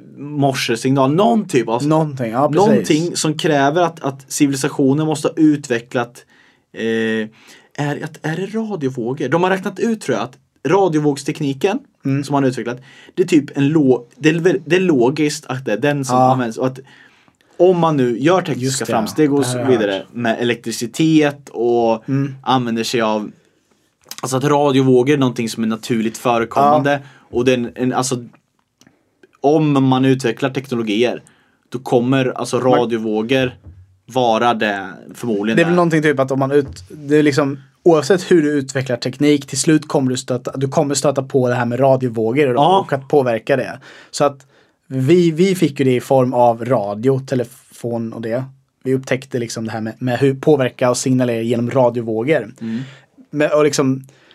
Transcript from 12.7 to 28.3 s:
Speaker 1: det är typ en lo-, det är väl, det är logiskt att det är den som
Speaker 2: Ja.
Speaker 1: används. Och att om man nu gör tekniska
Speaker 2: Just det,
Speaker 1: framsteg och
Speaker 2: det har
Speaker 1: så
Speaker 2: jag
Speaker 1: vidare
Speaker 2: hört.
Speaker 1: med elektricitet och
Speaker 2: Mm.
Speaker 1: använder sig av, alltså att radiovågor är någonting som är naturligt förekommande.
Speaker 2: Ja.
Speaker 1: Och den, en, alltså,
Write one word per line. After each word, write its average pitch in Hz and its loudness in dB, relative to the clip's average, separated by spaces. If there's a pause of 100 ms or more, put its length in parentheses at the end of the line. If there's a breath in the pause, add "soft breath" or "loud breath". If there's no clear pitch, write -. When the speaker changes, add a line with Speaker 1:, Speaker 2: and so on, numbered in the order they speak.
Speaker 1:
det 185 0
är 185 0
typ 151 2
en 139 2
lo-, 135 4 (100)
det 151 0
är 156 4
väl, 175 2
det 151 2
är 190 2
logiskt 151 0
att 131 -8
det 110 -2
är 101 0
den 143 0
som 127 0
Speaker 2:
Ja. 127 4
Speaker 1:
används. 120 -2
Och 131 -2
att 131 -6 (800 soft breath)
om 180 4
man 160 2
nu 123 0
gör 170 2
tekniska 135 -6
Speaker 2:
Just 131 -2
det, 147 -6
Speaker 1:
framsteg 127 0
och 143 2
Speaker 2:
det 131 -2
har 127 -4
Speaker 1:
så 123 -4
Speaker 2:
jag 120 -4
Speaker 1:
vidare 107 2
Speaker 2:
hört. 95 -4
Speaker 1:
med 117 -2
elektricitet 139 0
och 117 0
Speaker 2:
Mm. 139 -2
Speaker 1:
använder 117 0
sig 117 -2
av, 107 -2 (920)
alltså 135 -4
att 127 -2
radiovågor 135 4
är 147 4
någonting 120 0
som 113 -6
är 110 -2
naturligt 110 -2
förekommande. 139 2
Speaker 2:
Ja. 135 -4 (280 loud breath)
Speaker 1:
Och 123 0
den, 120 0
en, 127 -2
alltså, 123 -4 (1200)